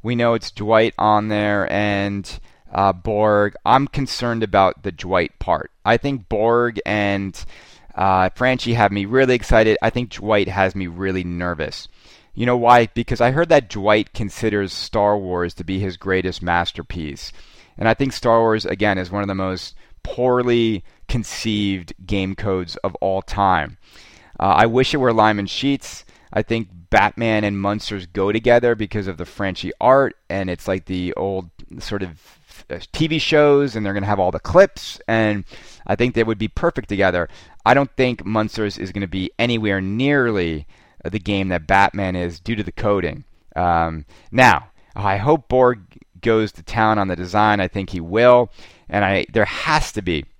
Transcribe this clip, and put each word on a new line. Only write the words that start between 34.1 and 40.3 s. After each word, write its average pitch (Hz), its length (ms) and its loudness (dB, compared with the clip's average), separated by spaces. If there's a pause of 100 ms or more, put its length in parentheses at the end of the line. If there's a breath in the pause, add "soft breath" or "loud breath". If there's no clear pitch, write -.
all 92 100 2
the - 80 -8
clips, - 680 2
and 107 360 0 (420 loud breath)
I 101 100 0
think 123 180 0
they 117 100 0
would 110 140 -4
be 107 100 -4
perfect - 400 -4
together. 92 400 0 (360 loud breath)
I 120 100 6
don't 139 220 2
think 127 280 -2
Munsters 107 540 -4
is 92 140 -8
gonna 98 160 -4
be 92 300 -4
anywhere 110 420 0
nearly, 104 840 0 (380 soft breath)